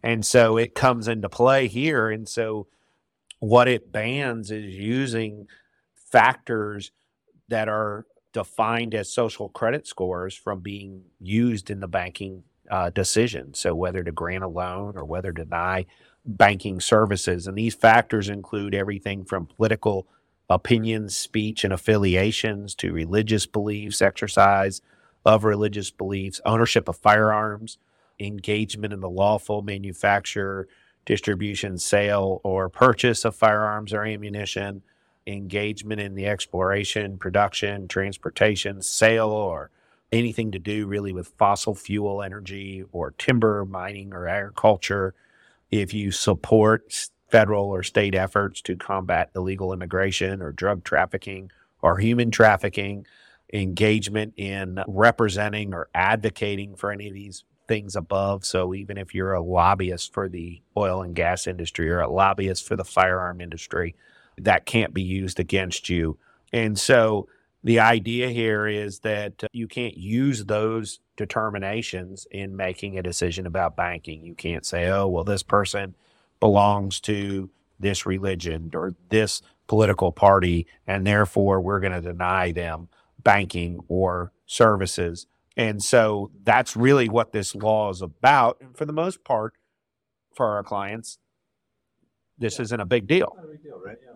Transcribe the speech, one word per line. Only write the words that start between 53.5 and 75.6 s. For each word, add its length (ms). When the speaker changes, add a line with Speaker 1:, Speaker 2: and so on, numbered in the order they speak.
Speaker 1:
engagement 840
in 500
representing 840
or 200
advocating 840
for 160
any 160
of 60
these 300
things 280
above. 500
So 300
even 220
if 180
you're 180
a 80
lobbyist 720
for 160
the 320
oil 240
and 140
gas 320
industry 420
or 100
a 100
lobbyist 580
for 80
the 100
firearm 560
industry, 540
that 300
can't 260
be 80
used 380
against 500
you. 280
And 240
so 500
the 160
idea 500
here 380
is 320
that, 440
uh, 80
you 160
can't 300
use 480
those 540
determinations 1120
in 260
making 440
a 40
decision 440
about 280
banking. 480
You 120
can't 300
say, 220
"Oh, 200
well, 160
this 180
person 540